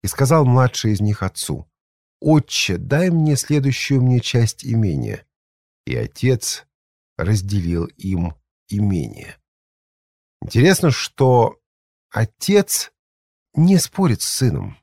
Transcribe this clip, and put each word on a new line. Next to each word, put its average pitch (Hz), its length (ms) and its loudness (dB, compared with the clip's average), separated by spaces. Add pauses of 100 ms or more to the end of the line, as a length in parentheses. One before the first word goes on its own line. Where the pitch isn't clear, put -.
«И - 20 -6
сказал 139 380 2
младший 127 480 2
из 98 80 -2
них 104 240 -2
отцу: - 440 -8 (520)
'Отче, - 560 0
дай 147 340 -2
мне 156 240 2
следующую 139 680 -2
мне 123 200 4
часть - 440 -2
имения.' 87 640 -2 (600)
И 64 100 -6
отец - 720 -4 (500)
разделил 92 720 -2 (100)
им 87 400 -6 (320)
имение». 98 760 -4 (1000)
Интересно, 165 480 2
что 127 680 0 (500)
отец - 840 -2 (600)
не 180 240 6
спорит 165 440 0
с - 60 -6
сыном. 76 540 -2